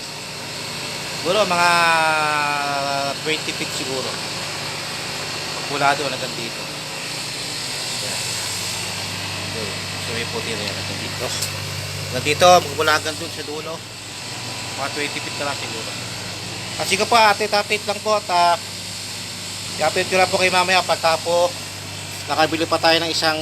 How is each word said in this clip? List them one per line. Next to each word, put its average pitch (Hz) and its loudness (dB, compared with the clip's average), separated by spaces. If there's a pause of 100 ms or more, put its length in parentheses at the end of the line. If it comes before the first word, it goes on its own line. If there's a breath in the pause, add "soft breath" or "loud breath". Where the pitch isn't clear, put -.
(1200)
siguro, 190 4
mga 175 6 (1600)
twenty 156 -2
feet 147 -4
siguro. 131 -2 (1400)
Magmula 139 2
doon 135 0
hanggang 123 -4
dito. 117 -6 (1400)
Yan. - -4 (1300)
Okay. 110 -4
So, - -6
may 117 -2
puti 113 -4
na 104 -4
yan 98 -4
hanggang 98 -6
dito. 101 -4 (800)
Hanggang 127 -4
dito, 151 8 (240)
magmula 151 2
hanggang 151 -2
doon 160 -6
sa 156 -8
dulo. 151 -6 (1080)
Mga 139 -2
twenty 147 -2
feet - -6
na 143 -2
lang 135 -6
siguro. 117 -6 (880)
At - -2
sige 196 4
po, 233 6
update, 208 6
update 208 2
lang 202 -2
po. 214 2
At, 208 -4
ah, 175 6 (1200)
i-update 165 2
ko 185 2
lang 185 6
po 190 2
kayo 185 4
mamaya 180 6
pagka 165 2
po 175 4 (800)
Nakabili 156 4
pa 165 4
tayo 165 6
ng 165 -2
isang, 156 2